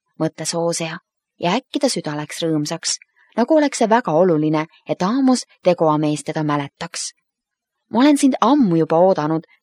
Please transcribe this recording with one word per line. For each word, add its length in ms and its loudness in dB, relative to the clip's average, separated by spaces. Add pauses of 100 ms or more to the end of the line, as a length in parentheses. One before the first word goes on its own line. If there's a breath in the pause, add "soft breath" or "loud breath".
(200)
mõtles 340 -6
Hosea, 440 -4 (400)
ja 180 -2
äkki 240 -6
ta 80 2
süda 280 -6
läks 260 -10
rõõmsaks, 560 -4 (380 soft breath)
nagu 200 2
oleks 220 0
see 100 2
väga 240 2
oluline, 540 2 (220 soft breath)
et 140 -4
Aamos 440 0 (180)
Tekoa 340 2
mees 260 -2
teda 200 -6
mäletaks. 680 -6 (800)
„Ma 100 0
olen 180 4
sind 220 2
ammu 360 2
juba 220 2
oodanud, 500 2 (140)